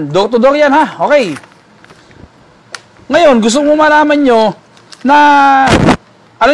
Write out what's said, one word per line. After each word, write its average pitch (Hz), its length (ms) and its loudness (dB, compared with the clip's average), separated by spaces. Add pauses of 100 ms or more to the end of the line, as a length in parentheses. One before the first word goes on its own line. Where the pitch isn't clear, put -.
(120)
Door 202 240 -2
to - 20 0
door 269 220 0
yan, 294 100 2
ha? 220 300 -2 (100)
Okay. 254 240 -2 (1700)
Ngayon, 285 320 2
gusto 226 240 -2
mo 294 160 0
malaman 302 400 0
nyo 226 320 0 (500)
na, 285 160 0 (1200)
alam 254 160 0